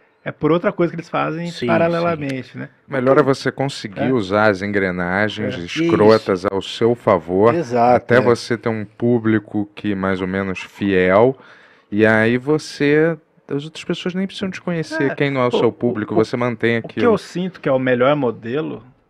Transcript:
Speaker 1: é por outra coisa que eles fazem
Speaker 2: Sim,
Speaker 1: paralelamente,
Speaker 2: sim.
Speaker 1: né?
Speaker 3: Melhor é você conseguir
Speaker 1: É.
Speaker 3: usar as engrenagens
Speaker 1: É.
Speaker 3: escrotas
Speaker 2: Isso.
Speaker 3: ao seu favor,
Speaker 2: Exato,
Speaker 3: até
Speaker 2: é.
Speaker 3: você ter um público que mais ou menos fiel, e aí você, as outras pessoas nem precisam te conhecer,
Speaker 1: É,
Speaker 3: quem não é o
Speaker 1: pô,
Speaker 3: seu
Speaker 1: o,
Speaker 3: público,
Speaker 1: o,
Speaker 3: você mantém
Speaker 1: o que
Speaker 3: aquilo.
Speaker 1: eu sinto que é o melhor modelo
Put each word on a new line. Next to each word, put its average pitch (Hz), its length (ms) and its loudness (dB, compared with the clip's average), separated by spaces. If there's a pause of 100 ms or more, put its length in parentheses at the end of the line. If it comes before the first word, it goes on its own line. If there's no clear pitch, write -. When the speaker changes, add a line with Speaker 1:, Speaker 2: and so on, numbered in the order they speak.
(240)
Speaker 1:
é 147 80 -10
por 151 200 0
outra 180 200 0
coisa 170 200 -2
que 165 40 -12
eles 165 120 -12
fazem 156 420 -6
Speaker 2:
Sim, 170 160 -8
Speaker 1:
paralelamente, 165 880 -2
Speaker 2:
sim. 127 60 -16
Speaker 1:
né? 139 100 -12 (180)
Speaker 3:
Melhor 135 320 2
é 151 40 8
você 135 300 0
conseguir 123 560 -6
Speaker 1:
É. 127 40 0
Speaker 3:
usar 107 380 2
as 92 120 0
engrenagens 98 920 -2
Speaker 1:
É. 85 60 -8
Speaker 3:
escrotas 110 800 2
Speaker 2:
Isso. 98 120 -2
Speaker 3:
ao 98 100 -2
seu 117 320 0
favor, 98 600 2
Speaker 2:
Exato, 120 420 2
Speaker 3:
até 120 200 2
Speaker 2:
é. 127 40 6
Speaker 3:
você 120 380 0
ter 120 100 -6
um 110 160 -6
público 110 920 0
que 104 200 -4
mais 95 260 -2
ou 95 60 -4
menos 95 360 -4
fiel, 98 760 2 (560)
e 104 140 2
aí 110 320 4
você, 151 800 0 (320)
as 143 160 -6
outras - 200 -16
pessoas 175 300 -6
nem 190 120 -4
precisam 190 240 -8
te - 120 -12
conhecer, 170 500 -4
Speaker 1:
É, - 20 -12
Speaker 3:
quem 143 160 -2
não 135 120 -2
é 123 40 2
o 123 40 0
Speaker 1:
pô, 117 80 0
Speaker 3:
seu 120 100 2
Speaker 1:
o, 107 40 -2
Speaker 3:
público, 110 420 -4
Speaker 1:
o, - 20 -2
Speaker 3:
você 110 220 0
mantém 117 400 0
Speaker 1:
o 110 40 -6
que - 100 -10
Speaker 3:
aquilo. 110 140 0
Speaker 1:
eu 214 120 4
sinto 180 420 -8
que - 80 -4
é 139 40 2
o 131 60 2
melhor 127 380 2
modelo 127 680 -4 (260)